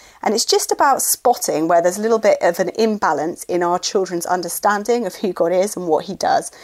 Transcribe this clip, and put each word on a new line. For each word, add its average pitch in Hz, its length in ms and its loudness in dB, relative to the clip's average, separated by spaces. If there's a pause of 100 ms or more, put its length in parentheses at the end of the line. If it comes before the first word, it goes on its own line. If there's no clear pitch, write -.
(240)
And 208 100 0
it's 233 100 0
just - 260 0
about 294 320 2
spotting 160 640 0
where 170 160 4
there's 180 160 0
a 208 40 -6
little 226 180 2
bit 196 220 4
of 175 180 2
an 180 100 0
imbalance 185 760 0
in 175 200 -2
our 175 160 0
children's 180 440 -2
understanding 208 800 -2
of 180 120 -6
who 185 160 -4
God 170 180 0
is 185 260 0
and 180 120 -6
what 156 160 2
he 185 100 -8
does - 380 0 (100)